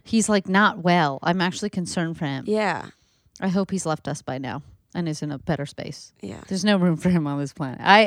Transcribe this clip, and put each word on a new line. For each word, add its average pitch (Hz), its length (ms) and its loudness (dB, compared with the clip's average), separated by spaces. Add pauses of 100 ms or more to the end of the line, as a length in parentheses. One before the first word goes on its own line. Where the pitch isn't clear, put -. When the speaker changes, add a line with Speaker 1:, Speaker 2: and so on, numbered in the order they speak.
Speaker 1:
He's, 220 240 0
like, 208 200 0
not 196 300 4
well. 170 440 2
I'm 175 180 0
actually 185 300 -2
concerned 170 480 -4
for 160 80 -4
him. 135 200 -6
Speaker 2:
Yeah. 202 400 -2 (540)
Speaker 1:
I 190 80 -2
hope 190 220 0
he's 190 160 -4
left 156 220 -4
us 147 140 -6
by 131 160 -8
now 135 240 -6 (320)
and 175 140 -4
is 151 140 -6
in 151 100 -6
a 139 60 -8
better 147 280 -4
space. - 540 -14
Speaker 2:
Yeah. 196 280 -14
Speaker 1:
There's 190 160 -4
no 208 120 4
room 175 200 4
for 180 120 -2
him 165 180 2
on 143 140 -4
this 139 120 -6
planet. 135 300 -8
I, 202 240 8